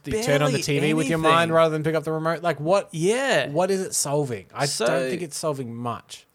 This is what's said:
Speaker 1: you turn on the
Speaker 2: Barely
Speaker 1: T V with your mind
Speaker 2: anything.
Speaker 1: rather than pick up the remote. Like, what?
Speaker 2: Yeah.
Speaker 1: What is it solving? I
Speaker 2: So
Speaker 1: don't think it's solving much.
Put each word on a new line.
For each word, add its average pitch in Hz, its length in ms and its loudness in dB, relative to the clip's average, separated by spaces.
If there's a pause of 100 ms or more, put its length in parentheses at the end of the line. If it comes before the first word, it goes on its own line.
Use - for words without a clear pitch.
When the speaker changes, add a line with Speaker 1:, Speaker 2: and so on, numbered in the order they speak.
Speaker 1:
you 143 180 -4
turn 143 180 2
on 143 120 2
the 143 40 0
Speaker 2:
Barely - 60 -2
Speaker 1:
T 143 160 0
V 151 160 2
with 160 120 0
your 165 120 0
mind 160 160 6
Speaker 2:
anything. 165 180 2
Speaker 1:
rather 165 200 6
than 156 100 -2
pick 156 120 0
up 151 80 -2
the 160 100 -4
remote. 160 280 -2
Like, 165 180 -2
what? 190 320 0
Speaker 2:
Yeah. 185 580 0
Speaker 1:
What 156 200 0
is 196 120 0
it 175 120 -8
solving? 139 520 -2 (100)
I 127 120 -2
Speaker 2:
So 208 200 -2
Speaker 1:
don't 262 220 0
think 160 120 -4
it's 160 160 -10
solving 135 380 -4
much. - 600 -10